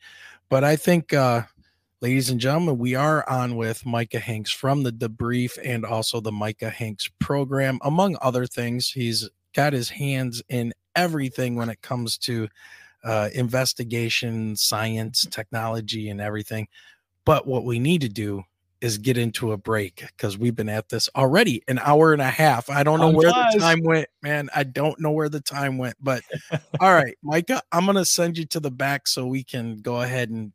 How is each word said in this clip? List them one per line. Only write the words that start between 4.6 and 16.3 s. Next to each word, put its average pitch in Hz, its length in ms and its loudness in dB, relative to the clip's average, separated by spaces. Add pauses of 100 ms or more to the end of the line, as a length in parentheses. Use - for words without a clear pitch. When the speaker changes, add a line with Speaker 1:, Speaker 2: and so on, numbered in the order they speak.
Speaker 1:
The 123 80 -2
Debrief 120 760 -4
and 117 200 -4
also 110 360 -2
the 107 120 -6
Micah 107 360 -6
Hanks 107 400 -8 (120)
program. 135 600 0
Among 170 400 0
other 127 240 -2
things, 120 460 -4
he's 113 400 -4 (240)
got 143 180 2
his 123 180 -2
hands 131 580 -4
in 117 240 -2 (240)
everything 139 580 -2
when 117 140 -2
it 113 120 -8
comes 120 380 -6
to, 113 300 -4 (560)
uh, 107 280 0
investigation, 117 1200 -2
science, 110 720 -2
technology, 113 800 -6
and 101 120 -8
everything. 107 460 -6 (580)